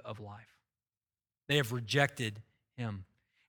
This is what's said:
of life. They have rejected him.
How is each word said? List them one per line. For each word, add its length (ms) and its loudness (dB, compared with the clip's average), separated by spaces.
of 160 -10
life. 380 -14
They 80 4
have 160 4
rejected 720 2
him. 300 -4